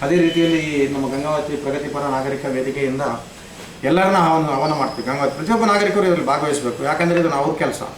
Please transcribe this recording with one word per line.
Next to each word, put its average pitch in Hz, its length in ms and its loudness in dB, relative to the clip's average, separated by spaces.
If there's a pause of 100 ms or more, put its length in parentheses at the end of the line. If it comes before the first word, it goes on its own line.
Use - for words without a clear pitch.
ಅದೇ 156 140 2
ರೀತಿಯಲ್ಲಿ 165 420 4
ಈ 147 340 0
ನಮ್ಮ 135 160 -2
ಗಂಗಾವತಿ 147 480 -2
ಪ್ರಗತಿಪರ 143 440 -4
ನಾಗರಿಕ 139 440 -2
ವೇದಿಕೆಯಿಂದ 135 580 -2 (840)
ಎಲ್ಲರನ್ನ 185 320 4
ಆಹ್ವಾನ, 160 340 4
ಆಹ್ವಾನ 147 220 0
ಮಾಡ್ತೀವಿ. 127 360 -2
ಗಂಗಾವತಿ 139 280 -2
ಪ್ರತಿಯೊಬ್ಬ 214 280 2
ನಾಗರಿಕರು 202 400 2
ಇದರಲ್ಲಿ 165 220 2
ಭಾಗವಹಿಸಬೇಕು. 139 560 0
ಯಾಕಂದರೆ 170 380 2
ಇದನ್ನು 156 160 2
ಅವ್ರ 151 220 0
ಕೆಲಸ 131 240 -2 (160)